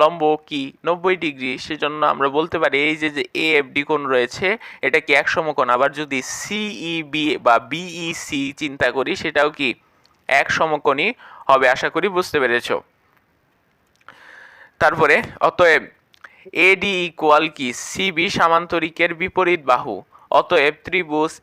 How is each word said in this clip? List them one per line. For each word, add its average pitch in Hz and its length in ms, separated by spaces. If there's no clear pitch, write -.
লম্ব 165 200
কি 147 120
নব্বই 180 280
ডিগ্রি, 139 360
সেজন্য 151 360
আমরা 139 140
বলতে 170 220
পারি 143 180
এই 156 120
যে, 156 160
যে 135 60
এএফডি 143 560
কোণ 151 120
রয়েছে, 123 340
এটা 151 240
কি 147 60
এক - 80
সমকোণ। 147 460
আবার 139 240
যদি 139 220
সিইবি 165 1040
বা 117 100
বিইসি 165 720
চিন্তা 139 300
করি, 135 240
সেটাও 151 420
কি 135 120
এক 139 200
সমকোণই 151 520
হবে। 131 160
আশা 151 140
করি 160 180
বুঝতে 180 260
পেরেছ। 120 260
তারপরে 160 340
অতএব 160 340
এডি 190 420
ইকুয়াল 156 380
কি 131 100
সিবি 185 420
সামান্তরিকের 170 800
বিপরীত 175 400
বাহু। 123 240
অতএব 151 340
ত্রিভুজ 160 580